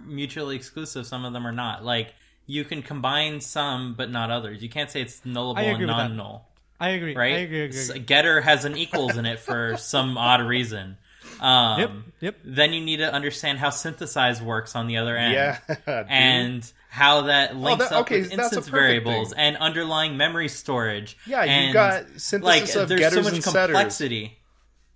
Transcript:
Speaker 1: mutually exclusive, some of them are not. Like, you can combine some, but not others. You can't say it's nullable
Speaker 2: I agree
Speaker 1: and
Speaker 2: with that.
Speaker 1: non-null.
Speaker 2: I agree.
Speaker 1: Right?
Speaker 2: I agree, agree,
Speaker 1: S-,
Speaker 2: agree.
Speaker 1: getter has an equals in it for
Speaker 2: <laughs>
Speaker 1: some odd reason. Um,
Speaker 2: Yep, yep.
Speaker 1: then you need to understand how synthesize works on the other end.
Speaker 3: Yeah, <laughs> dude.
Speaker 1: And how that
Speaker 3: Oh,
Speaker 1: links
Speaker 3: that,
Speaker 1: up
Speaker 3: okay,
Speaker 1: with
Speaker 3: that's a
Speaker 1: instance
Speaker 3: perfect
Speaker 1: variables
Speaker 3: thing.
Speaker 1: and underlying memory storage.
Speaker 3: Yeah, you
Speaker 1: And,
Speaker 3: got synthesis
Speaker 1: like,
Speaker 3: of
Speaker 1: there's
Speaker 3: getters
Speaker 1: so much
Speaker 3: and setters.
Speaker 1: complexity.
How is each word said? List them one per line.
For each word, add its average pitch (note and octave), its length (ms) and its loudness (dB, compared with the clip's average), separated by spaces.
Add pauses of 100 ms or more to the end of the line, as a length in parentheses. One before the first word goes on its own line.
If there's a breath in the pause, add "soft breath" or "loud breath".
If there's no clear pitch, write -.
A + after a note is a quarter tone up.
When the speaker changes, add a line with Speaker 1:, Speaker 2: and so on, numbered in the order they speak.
Speaker 1:
mutually C#3+ 500 -8
exclusive, C3+ 520 -10
some B2+ 180 -8
of B2 80 -8
them A#2+ 140 -8
are A#2 40 -6
not. A#2 320 -6
Like, A#2 300 -2 (320 soft breath)
you C#3+ 180 -6
can D3+ 200 -8
combine D3 580 -4
some, B2+ 540 -6
but A#2+ 160 -6
not A2+ 200 -4
others. G#2+ 300 -6
You A#2 80 -10
can't C#3+ 200 -8
say C#3 120 -6
it's A#2+ 200 -12
nullable B2 360 -6
Speaker 2:
I G#3 60 -2
agree G#3+ 80 0
Speaker 1:
and F#3+ 100 -2
Speaker 2:
with A2+ 80 0
that. A#2 200 0
Speaker 1:
non-null. G#2+ 400 -12 (300)
Speaker 2:
I F3+ 100 -2
agree. E3+ 260 -4
Speaker 1:
Right? B2+ 200 2
Speaker 2:
I F3 40 -2
agree, D#3+ 220 -4
agree, C3+ 180 -6
Speaker 1:
S-, B2 100 -4
Speaker 2:
agree. B2+ 120 -10
Speaker 1:
getter D3+ 400 4
has C#3+ 240 4
an D3 120 -4
equals C3+ 400 -2
in A2+ 80 -2
it A2+ 140 -4
for A#2 380 -4
Speaker 2:
<laughs> - 20 -12
Speaker 1:
some C3 380 -2
odd A#2+ 240 6
reason. A2 560 -4 (440 loud breath)
Um, B2 380 4
Speaker 2:
Yep, G#3+ 120 0 (300)
yep. F#3 220 -6
Speaker 1:
then D3+ 300 2
you E3 100 -4
need D#3+ 140 -2
to D#3 160 0
understand C#3+ 460 -4
how C#3+ 100 0
synthesize C3+ 720 -2
works A2+ 340 -4
on A#2 120 -4
the A2+ 100 -2
other A#2 180 -2
end. A#2 180 2
Speaker 3:
Yeah, C#3 300 0
<laughs> - 40 -12
dude. C3+ 420 -4
Speaker 1:
And B2+ 640 2 (180)
how C#3+ 340 6
that C#3+ 300 4
Speaker 3:
Oh, C3 60 -10
Speaker 1:
links D3 300 2
Speaker 3:
that, D#3 60 -2
Speaker 1:
up A3 60 4
Speaker 3:
okay, A3 200 0
Speaker 1:
with F3+ 100 -6
Speaker 3:
that's G3 80 -4
a A#3+ 40 0
Speaker 1:
instance G3 260 -4
Speaker 3:
perfect - 20 -12
Speaker 1:
variables A#2 580 2
Speaker 3:
thing. - 100 -4
Speaker 1:
and D3+ 180 2
underlying D#3+ 600 -2
memory D#3+ 320 0
storage. A2 760 -4
Speaker 3:
Yeah, A#3+ 200 0
you D3 60 2
Speaker 1:
And, C#3 220 4
Speaker 3:
got G3 300 4 (160)
synthesis F3+ 560 2
Speaker 1:
like, - 80 -
Speaker 3:
of D#3+ 60 0
Speaker 1:
there's F#3 100 4
Speaker 3:
getters - 200 6
Speaker 1:
so - 40 4
much G3+ 100 0
Speaker 3:
and E3 100 -2
setters. F3+ 320 2
Speaker 1:
complexity. A2+ 600 -2 (580)